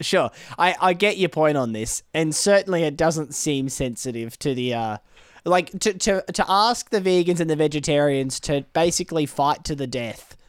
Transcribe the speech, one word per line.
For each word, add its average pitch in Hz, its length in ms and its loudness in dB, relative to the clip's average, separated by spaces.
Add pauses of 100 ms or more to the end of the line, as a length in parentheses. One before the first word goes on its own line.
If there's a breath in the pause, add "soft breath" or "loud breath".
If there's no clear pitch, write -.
sure. 156 300 2 (280 loud breath)
I, 175 220 4
I 185 140 4
get 202 240 0
your 180 100 2
point 151 300 2
on 120 140 0
this, 110 300 -6 (120)
and 156 200 0
certainly 196 500 2
it 147 120 -2
doesn't 160 380 0
seem 135 340 -2
sensitive 117 720 -6
to 139 140 -2
the, 123 200 -2
uh, 110 220 -4 (480 soft breath)
like, 180 360 0
to, 208 140 2
to, 190 380 0
to 185 160 0
ask 214 420 2
the 208 100 0
vegans 180 400 2
and 165 100 0
the 151 60 2
vegetarians 147 840 0
to 143 320 -2
basically 165 540 0
fight 147 380 -2
to 160 100 -6
the 139 120 -6
death 117 480 -8 (140)